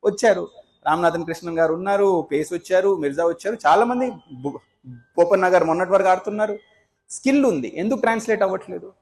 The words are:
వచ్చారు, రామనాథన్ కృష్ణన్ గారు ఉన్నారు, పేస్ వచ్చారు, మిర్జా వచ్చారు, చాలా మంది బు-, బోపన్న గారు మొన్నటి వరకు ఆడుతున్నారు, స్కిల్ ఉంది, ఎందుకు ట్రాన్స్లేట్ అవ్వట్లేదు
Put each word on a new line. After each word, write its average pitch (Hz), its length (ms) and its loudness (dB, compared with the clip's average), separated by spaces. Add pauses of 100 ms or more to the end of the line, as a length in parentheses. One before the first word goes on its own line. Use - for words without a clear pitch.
వచ్చారు, 202 400 2 (400)
రామనాథన్ 170 420 0
కృష్ణన్ 165 340 -8
గారు 160 140 2
ఉన్నారు, 196 340 0 (140)
పేస్ 147 300 -4
వచ్చారు, 185 440 0
మిర్జా 151 300 -2
వచ్చారు, 175 400 -4
చాలా 185 180 6
మంది 247 240 -2 (320)
బు-, 143 220 -8 (500)
బోపన్న 185 340 2
గారు 180 180 4
మొన్నటి 175 260 0
వరకు 190 180 4
ఆడుతున్నారు, 208 480 0 (540)
స్కిల్ 269 340 2
ఉంది, 147 320 0
ఎందుకు 214 240 -2
ట్రాన్స్లేట్ 226 420 0
అవ్వట్లేదు 185 480 -6 (120)